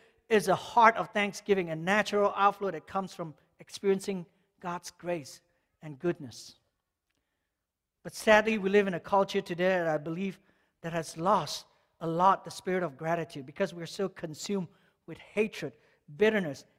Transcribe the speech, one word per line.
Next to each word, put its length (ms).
is 200
a 60
heart 420
of 140
thanksgiving, 600
a 60
natural 600
outflow 340
that 160
comes 260
from 220
experiencing 640
God's 320
grace 480
and 160
goodness. 560
But 120
sadly, 440
we 120
live 160
in 80
a 60
culture 400
today 380
that 100
I 100
believe 400
that 100
has 240
lost 500
a 60
lot 380
the 60
spirit 320
of 140
gratitude 500
because 260
we're 140
so 220
consumed 600
with 120
hatred, 540
bitterness, 480